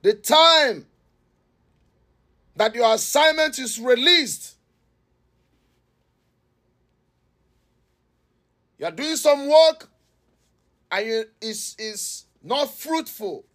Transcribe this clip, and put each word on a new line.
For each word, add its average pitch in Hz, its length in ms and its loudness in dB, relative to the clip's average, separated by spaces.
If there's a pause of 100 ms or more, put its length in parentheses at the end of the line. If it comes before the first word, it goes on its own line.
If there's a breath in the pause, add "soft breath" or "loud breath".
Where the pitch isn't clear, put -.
The 208 120 2
time 302 720 2 (1700)
that 220 220 -2
your 226 180 2
assignment 311 640 0
is 233 220 -10
released. 247 760 0 (4000)
You 147 80 -10
are 170 60 -8
doing 302 240 -8
some 285 320 2
work 311 400 4 (1040)
and 202 140 -4
you, 226 180 -4 (160)
it's, 220 400 -12
it's - 460 -14 (180)
not 285 280 -4
fruitful. 220 720 -10 (100)